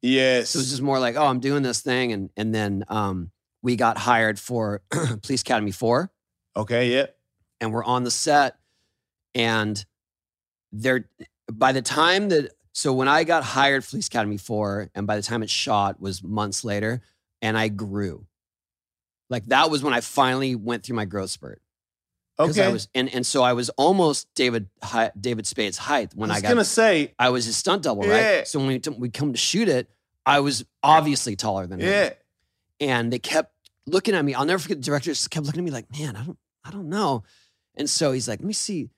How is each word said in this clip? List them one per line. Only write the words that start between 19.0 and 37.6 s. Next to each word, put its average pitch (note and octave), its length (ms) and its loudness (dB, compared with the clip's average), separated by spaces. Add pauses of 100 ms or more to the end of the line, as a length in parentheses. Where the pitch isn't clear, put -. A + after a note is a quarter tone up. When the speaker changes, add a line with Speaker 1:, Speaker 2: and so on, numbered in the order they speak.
Speaker 2:
Like, A#2 160 -6
that C3+ 240 4
was D3 140 0
when C#3+ 100 2
I A#2+ 80 2
finally C3 540 2
went A2+ 280 -6
through B2 120 -6
my G#2+ 100 -2
growth F#2+ 240 -6
spurt. - 320 -14 (760)
'Cause D#3 200 2
I G3 60 6
Speaker 1:
Okay. G3 100 2
Speaker 2:
was, C#3 220 -6
and, B2+ 180 0
and B2 120 -2
so C3 180 2
I B2 100 4
was A#2+ 180 -2
almost E3 640 2
David A#2 340 0 (140)
Hi-, A2+ 380 0
David A2 260 -4
Spade's G#2 320 -4
height B2+ 380 -2
when G#2 160 -4
Speaker 1:
I - 20 0
Speaker 2:
I G#2 40 0
Speaker 1:
was G2+ 40 -2
Speaker 2:
got G#2 80 0
Speaker 1:
gonna G3+ 160 4
say. F#3 540 2
Speaker 2:
I B2 100 4
was B2+ 160 0
his A2+ 100 -4
stunt F#3+ 280 0
double, G#2 240 -2
Speaker 1:
Yeah. G#3+ 300 4
Speaker 2:
right? - 100 -2
So - 120 -4
when C3+ 100 0
we, C3 100 -2
t-, D#3 100 -8
we A#2+ 200 -6
come C#3 240 -2
to A#2 40 -4
shoot G#3+ 300 0
it, B2+ 200 0 (380)
I C#3+ 140 6
was C3+ 260 -2 (160)
obviously D3 540 4
taller F#2+ 320 -4
than F2+ 120 -10
him. F3 100 0
Speaker 1:
Yeah. G3+ 200 2 (720)
Speaker 2:
And A#2+ 340 0
they A#2+ 60 -2
kept - 340 -2 (320)
looking F#3+ 300 0
at D#3 100 2
me. C#3+ 80 0
I'll C3 120 0
never F3+ 140 2
forget, D#3+ 180 -4
the C3 60 -12
director C#3+ 280 -2
just - 180 -4
kept D#3 160 -4
looking D3 140 -4
at F3+ 40 -2
me F3 80 -2
like, A#2 240 -10
"Man, D3 200 -8
I A2 80 -10
don't, E3 140 -10 (280)
I - 60 -16
don't F#3 180 -10
know." D#3 320 0 (540)